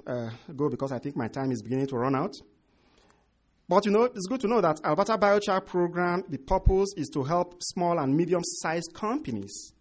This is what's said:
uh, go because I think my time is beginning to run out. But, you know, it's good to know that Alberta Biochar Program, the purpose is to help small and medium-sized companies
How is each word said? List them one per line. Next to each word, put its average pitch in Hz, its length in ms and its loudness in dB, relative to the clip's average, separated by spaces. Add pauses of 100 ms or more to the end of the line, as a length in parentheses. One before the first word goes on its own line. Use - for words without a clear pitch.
uh, 120 240 -6 (240)
go 143 140 -2
because 135 240 -4
I 120 60 -4
think 143 180 -8
my 123 100 -2
time 135 240 -4
is 113 120 -4
beginning 131 260 -2
to 135 80 -6
run 131 180 0
out. 147 200 -2 (1300)
But, 196 180 4
you 202 40 2
know, 220 140 6
it's 196 240 -4
good 254 140 -2
to - 40 2
know 226 140 2
that 156 240 2
Alberta 196 340 2
Biochar 202 460 2
Program, 175 640 0
the 139 100 -6
purpose 190 580 4
is 139 180 -4
to 135 100 0
help 175 360 0
small 170 380 0
and 139 180 2
medium-sized 170 760 0
companies - 880 -6